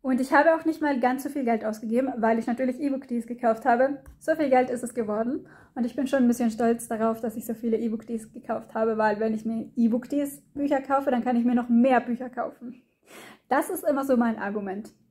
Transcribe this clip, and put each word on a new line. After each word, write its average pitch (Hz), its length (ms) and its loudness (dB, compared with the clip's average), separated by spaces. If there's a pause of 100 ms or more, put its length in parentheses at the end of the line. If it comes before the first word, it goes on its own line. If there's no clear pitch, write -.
Und 262 160 0
ich 262 120 0
habe 320 240 6
auch 320 80 -8
nicht 320 180 -2
mal 285 160 0
ganz 254 240 0
so 285 60 -8
viel 285 160 -4
Geld 220 200 0
ausgegeben, 226 520 -2
weil 226 240 2
ich 226 80 -6
natürlich 254 320 -2
E-Book-Tees 269 480 -4
gekauft 226 360 -2
habe. 262 380 2 (160)
So 320 160 -2
viel 302 160 0
Geld 254 180 4
ist 233 140 -6
es 240 120 -10
geworden. 226 520 -4 (300)
Und 247 100 -2
ich - 80 -8
bin 269 140 -2
schon 269 160 2
ein - 20 6
bisschen 240 240 2
stolz 233 380 -2
darauf, 226 320 -2
dass 220 160 -6
ich 208 100 -10
so 233 80 -6
viele 226 240 -2
E-Book-Tees 226 540 -6
gekauft - 420 -10
habe, 220 240 0
weil 214 220 2
wenn 220 120 0
ich 214 120 -4
mir 226 320 -6
E-Book-Tees 254 680 0 (120)
Bücher 285 260 0
kaufe, 277 320 0
dann 240 100 0
kann 247 140 0
ich 240 80 2
mir 247 100 2
noch 240 140 0
mehr 240 320 6
Bücher 247 300 -6
kaufen. - 520 -12 (680)
Das 302 220 0
ist 349 180 -6
immer 277 160 0
so 269 120 4
mein 226 240 0
Argument. 202 520 -6 (180)